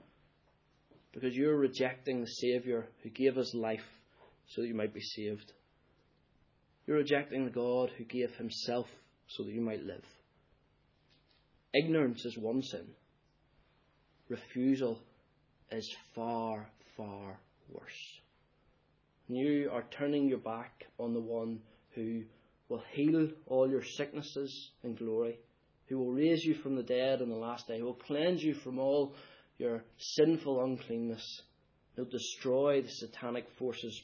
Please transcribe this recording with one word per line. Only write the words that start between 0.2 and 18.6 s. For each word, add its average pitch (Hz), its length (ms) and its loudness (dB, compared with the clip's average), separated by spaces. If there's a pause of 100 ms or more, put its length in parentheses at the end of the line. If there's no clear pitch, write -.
Because 123 220 -2
you're 147 240 4
rejecting 131 640 2
the 113 60 -4
Saviour 123 600 0 (160)
who 113 80 -10
gave 131 240 4
his 123 180 0
life 113 320 -2 (600)
so - 140 -6
that 120 60 -2
you 117 60 -4
might 107 220 -2
be 104 40 -8
saved. 104 540 -8 (1300)
You're 151 100 4
rejecting 147 480 2
the 120 60 -2
God 123 440 2
who 117 80 -10
gave 123 280 -2
himself 120 560 -4 (400)
so - 160 -8
that 104 100 -6
you 117 80 -2
might 110 220 -2
live. 95 200 -10 (1700)
Ignorance 143 540 4
is 120 100 -6
one 120 280 -2
sin. 85 240 -10 (1400)
Refusal 127 720 0 (720)
is 113 160 -4 (280)
far, 113 520 -2 (300)
far 101 400 -10 (320)
worse. - 500 -16 (1080)